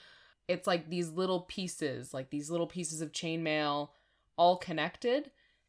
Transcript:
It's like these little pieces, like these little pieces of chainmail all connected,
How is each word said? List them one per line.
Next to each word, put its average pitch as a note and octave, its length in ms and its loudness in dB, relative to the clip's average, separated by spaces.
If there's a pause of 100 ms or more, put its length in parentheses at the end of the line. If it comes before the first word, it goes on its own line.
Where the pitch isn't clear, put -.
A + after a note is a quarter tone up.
(480)
It's F3+ 200 -2
like E3+ 220 0
these F3 200 -2
little F3+ 320 0
pieces, D3 720 -4
like C3 160 -6
these D3 200 -6
little E3+ 180 2
pieces D#3+ 340 -4
of D#3 120 -4
chainmail D3+ 760 0 (480)
all F3 200 8
connected, F#3 720 -2 (380)